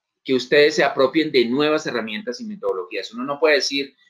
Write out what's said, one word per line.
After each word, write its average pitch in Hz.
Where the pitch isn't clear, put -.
que 135
ustedes 147
se 143
apropien 147
de 127
nuevas 151
herramientas 110
y 117
metodologías. 98
Uno 123
no 143
puede 156
decir, 139